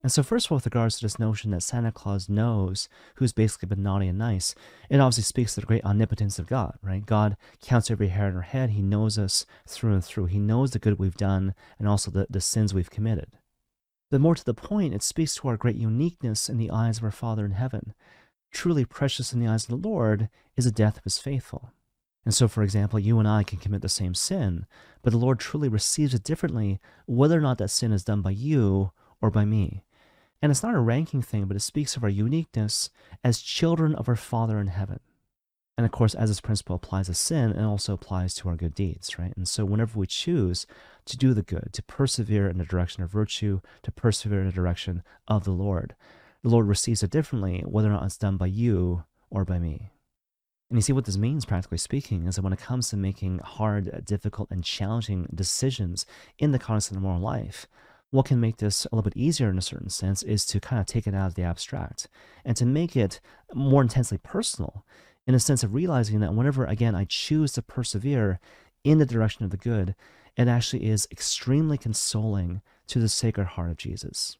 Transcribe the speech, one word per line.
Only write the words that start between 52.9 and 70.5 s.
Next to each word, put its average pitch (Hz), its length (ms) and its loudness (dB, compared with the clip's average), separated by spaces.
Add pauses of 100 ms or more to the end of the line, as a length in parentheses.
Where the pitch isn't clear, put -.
making 95 420 -2
hard, 104 640 -4
difficult, 104 440 -4
and 90 140 -4
challenging 104 720 -4
decisions 90 680 -2 (340)
in 151 120 4
the 127 80 2
context 107 320 -2
of 98 40 -8
the 95 60 -4
moral 92 180 0
life, 101 480 -6 (420)
what 131 160 4
can 127 140 2
make 113 180 2
this 104 280 -2
a - 100 -4
little 104 140 2
bit - 80 -6
easier 135 320 2
in 92 80 0
a 92 40 0
certain - 280 -8
sense 95 340 -2
is 107 220 0
to - 160 -2
kinda 110 240 -2
take - 220 -2
it 101 60 -2
out 95 140 0
of 87 80 -4
the 92 80 -2
abstract - 640 -6 (380)
and 120 100 0
to 120 100 0
make 151 300 0
it 104 240 0 (340)
more 139 280 6
intensely 117 360 2
personal - 680 -6 (420)
in 127 80 6
a 123 40 6
sense 131 220 2
of 101 120 -2
realizing 123 480 2
that 90 120 0
whenever, 131 320 2
again, 107 300 0
I 104 100 0
choose 151 480 0
to 117 80 -4
persevere 113 800 -2 (440)
in 151 140 8
the 147 80 8
direction 113 380 0
of 90 80 -2
the 98 60 -4
good, 98 360 0 (440)
it 120 100 6
actually 123 380 0